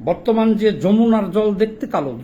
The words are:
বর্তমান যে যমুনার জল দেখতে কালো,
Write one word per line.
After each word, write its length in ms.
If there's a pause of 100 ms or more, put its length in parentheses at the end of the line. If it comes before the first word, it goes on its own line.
বর্তমান 500
যে 180
যমুনার 580
জল 240
দেখতে 320
কালো, 380